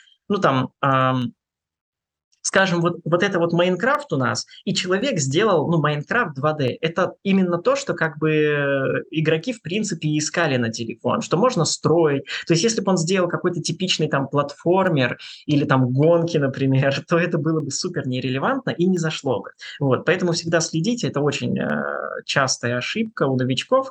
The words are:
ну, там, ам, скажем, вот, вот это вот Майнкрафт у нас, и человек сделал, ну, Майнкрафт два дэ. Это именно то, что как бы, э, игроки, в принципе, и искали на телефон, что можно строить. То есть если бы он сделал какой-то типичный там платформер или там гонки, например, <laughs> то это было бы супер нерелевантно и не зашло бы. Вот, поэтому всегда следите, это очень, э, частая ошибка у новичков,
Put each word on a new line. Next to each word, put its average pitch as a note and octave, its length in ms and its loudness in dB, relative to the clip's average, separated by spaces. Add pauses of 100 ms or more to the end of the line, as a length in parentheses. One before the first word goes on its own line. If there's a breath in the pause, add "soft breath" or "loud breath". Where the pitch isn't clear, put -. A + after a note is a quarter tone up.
(300 loud breath)
ну, G3+ 100 2
там, C3+ 320 2 (100)
ам, C3 520 0 (1080)
скажем, F3+ 380 2
вот, F3 240 0
вот E3 180 2
это D3+ 160 0
вот E3+ 140 0
Майнкрафт F#3 600 0
у C#3+ 40 0
нас, A#2 280 -2 (200 loud breath)
и G3+ 100 -2
человек F#3+ 440 -2
сделал, D3+ 520 2
ну, E3+ 100 2
Майнкрафт D3 540 -2
два D3 180 0
дэ. C3+ 280 -2
Это E3 320 -2 (100)
именно F#3+ 360 2
то, B3 160 2
что C4+ 200 -4
как D3+ 240 -2
бы, D#3 120 2
э, C#3+ 800 0
игроки, D#3+ 420 0
в - 100 -14
принципе, E3 460 -4
и D3+ 100 0
искали D3+ 380 0
на A#2 140 0
телефон, A#2 500 -4
что D#3+ 160 -2
можно G3+ 280 2
строить. D3 580 2 (240 loud breath)
То E3+ 60 4
есть D#3+ 100 2
если A3+ 180 0
бы F#3+ 100 0
он F#3 60 2
сделал F3 320 0
какой-то E3+ 320 -2
типичный E3 480 -2
там C#3 200 0
платформер C#3+ 880 0 (300 loud breath)
или D3 180 2
там C3 280 4
гонки, E3 440 4
например, C3+ 680 2
<laughs> - 40 -8
то E3+ 100 4
это F3 200 0
было D#3 220 0
бы C3+ 100 -6
супер D#3 360 -6
нерелевантно C3+ 640 -2
и E3+ 160 0
не F#3 120 2
зашло C#3 420 -2
бы. - 80 -14 (300 loud breath)
Вот, C3+ 260 2
поэтому F3 280 2
всегда E3 280 0
следите, E3+ 480 -2
это C#3+ 120 -2
очень, C3 380 -2
э, - 100 -4 (560)
частая B2 520 0
ошибка A3 500 -4
у C3 100 0
новичков, C3+ 540 0